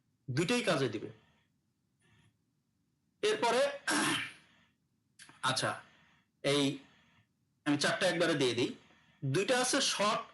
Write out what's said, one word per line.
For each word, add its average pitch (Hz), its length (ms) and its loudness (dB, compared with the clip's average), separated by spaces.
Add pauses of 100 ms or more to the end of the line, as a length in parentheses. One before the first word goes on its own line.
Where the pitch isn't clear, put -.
(320)
দুইটাই 226 300 0
কাজে 147 280 0
দিবে। 107 200 -8 (2000)
এরপরে, 233 500 2 (1700)
আচ্ছা, 120 400 -2 (600)
এই 139 340 0 (880)
আমি 147 120 2
চারটা 165 300 0
একবারে 170 260 2
দিয়ে 135 200 2
দিই। 131 200 0 (520)
দুইটা 190 340 2
আছে 269 220 0
শর্ট - 400 0 (120)